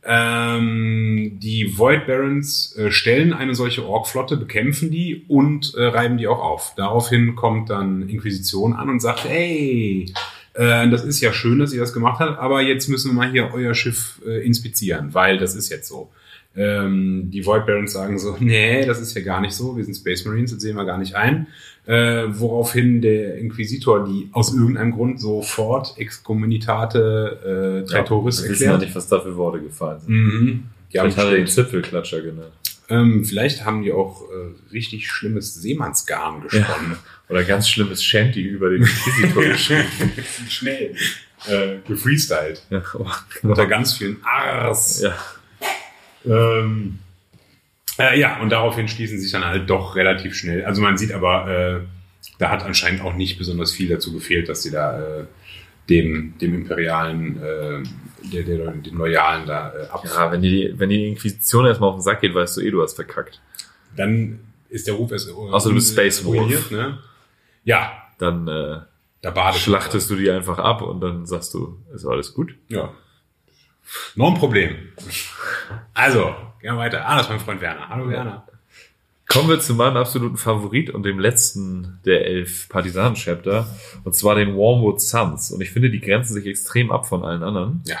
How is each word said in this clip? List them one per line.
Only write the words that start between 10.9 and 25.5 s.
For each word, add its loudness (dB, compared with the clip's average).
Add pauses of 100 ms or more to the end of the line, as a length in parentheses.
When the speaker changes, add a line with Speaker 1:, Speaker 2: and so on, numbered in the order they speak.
Speaker 1:
das 2
ist -2
ja 4
schön, 2
dass 2
ihr -2
das -2
gemacht 2
habt, 0
aber 2
jetzt 0
müssen 0
wir 2
mal 2
hier 2
euer 0
Schiff, -4
äh, -4
inspizieren, 0
weil 4
das 0
ist -6
jetzt -10
so." -14 (460)
Ähm, 0
die -6
Void 4
Barons 0
sagen -2
so, -4
"Nee, 4
das 0
ist -8
ja -4
gar -2
nicht -2
so, -6
wir -4
sind -8
Space -4
Marines, -2
das -8
sehen -4
wir -4
gar -4
nicht -6
ein." 2 (400)
Äh, 2
woraufhin 2
der 2
Inquisitor 0
die -6
aus 2
irgendeinem 2
Grund -4
sofort -2